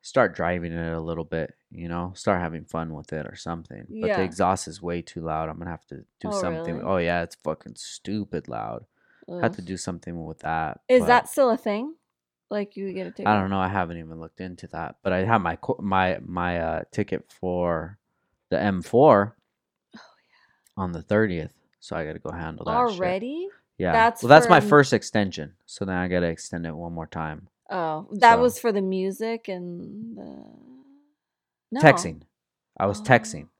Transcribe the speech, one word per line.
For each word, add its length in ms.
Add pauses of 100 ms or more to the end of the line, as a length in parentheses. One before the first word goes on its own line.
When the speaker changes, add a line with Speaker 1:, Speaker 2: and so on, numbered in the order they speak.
Speaker 1:
start 340
driving 360
it 220
a 80
little 240
bit, 280 (160)
you 200
know, 260
start 240
having 240
fun 300
with 180
it 140
or 100
something. 540
But 120
the 60
Speaker 2:
Yeah. 140
Speaker 1:
exhaust 460
is 140
way 200
too 200
loud. 280
I'm 80
gonna 140
have 160
to 100 (240)
do 80
Speaker 2:
Oh, 20 (100)
Speaker 1:
something. 360
Speaker 2:
really? 100
Speaker 1:
Oh, 100
yeah, 260
it's 120
fucking 400
stupid 720
loud. 380 (440)
I 120
have 160
to 40
Speaker 2:
Ugh. 60
Speaker 1:
do 80
something 480
with 160
that, 480
Speaker 2:
Is 140
Speaker 1:
but 60
Speaker 2:
that 220
still 200
a 80
thing? 380 (540)
Like, 280
you 160
get 140
a 40
ticket? 160
Speaker 1:
I 100
don't 120
know. 100
I 80
haven't 300
even 240
looked 180
into 280
that. 360
But 80
I 140
have 160
my 160
co-, 240
my, 420
my, 340
uh, 340
ticket 380
for 680 (500)
the 120
M 200
four 540 (580)
Speaker 2:
Oh, 60
yeah. 840
Speaker 1:
on 120
the 80
thirtieth, 500 (300)
so 160
I 80
gotta 140
go 120
handle 320
that 80 (200)
shit. 60
Speaker 2:
Already? 520 (280)
Speaker 1:
Yeah. 140
Speaker 2:
That's 320
Speaker 1:
Well, 60
that's 180
my 140
Speaker 2:
for 80
Speaker 1:
first 240
extension, 720
so 180
then 140
I 100
gotta 200
extend 380
it 80
one 200
more 140
time. 420 (200)
Speaker 2:
Oh, 440
that 220
Speaker 1:
So 60
Speaker 2:
was 160
for 140
the 100
music 680
and 680
the 280 (1200)
No. 120
Speaker 1:
Texting. 400 (580)
I 60
was 160
Speaker 2:
Oh. 20
Speaker 1:
texting. 460 (100)